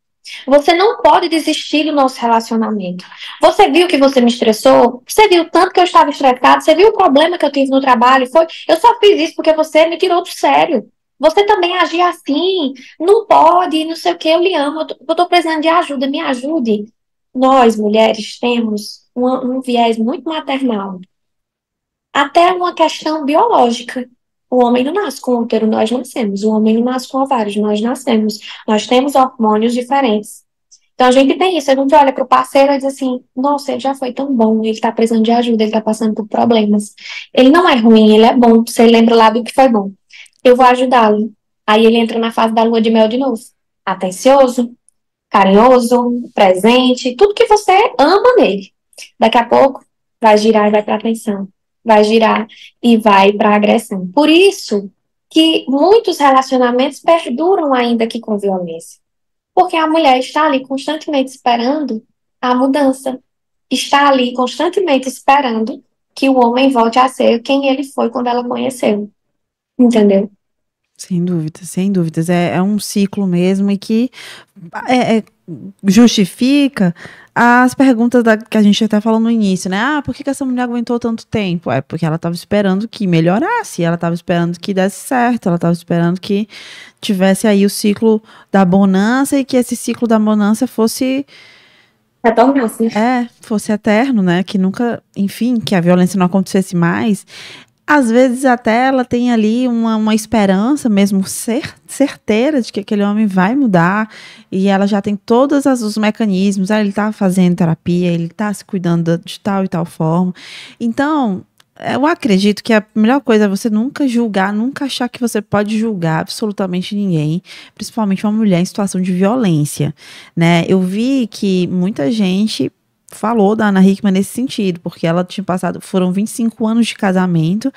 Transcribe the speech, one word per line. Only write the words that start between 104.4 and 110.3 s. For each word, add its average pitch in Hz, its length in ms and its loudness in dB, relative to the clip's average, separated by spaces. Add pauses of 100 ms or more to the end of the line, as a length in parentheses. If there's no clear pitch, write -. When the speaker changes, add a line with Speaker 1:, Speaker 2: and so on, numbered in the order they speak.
Speaker 2:
e 190 160 -2
ela 196 200 0
já 202 140 -2
tem 208 140 -4
todos 269 520 0
as, 254 140 0
os 214 160 -6
mecanismos. 202 760 -2
Ah, 214 80 0
ele 202 140 -2
tá 214 180 -2
fazendo 185 440 0
terapia, 175 540 -2
ele 170 200 -4
tá 208 240 -6
se - 100 -14
cuidando 170 540 -2
de - 240 -14
tal 196 240 -2
e - 20 -6
tal 170 160 -4
forma. 170 500 -2 (460)